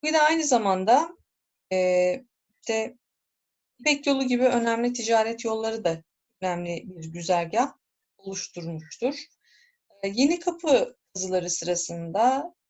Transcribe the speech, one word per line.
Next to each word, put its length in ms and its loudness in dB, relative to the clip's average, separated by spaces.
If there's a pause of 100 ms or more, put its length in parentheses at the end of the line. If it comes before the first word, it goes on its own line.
Bu 80 0
da 100 4
aynı 220 2
zamanda, 640 2 (640)
e, 520 2 (360)
işte 360 -6 (840)
İpek 280 0
yolu 200 2
gibi 180 2
önemli 480 0
ticaret 520 0
yolları 400 -4
da 200 -2 (360)
önemli 460 -6
bir 180 -16
güzergah 680 -2 (440)
oluşturmuştur. 1080 -8 (800)
E, 60 4
Yeni 300 4
Kapı 580 2 (180)
kazıları 360 -2
sırasında 1040 -2 (160)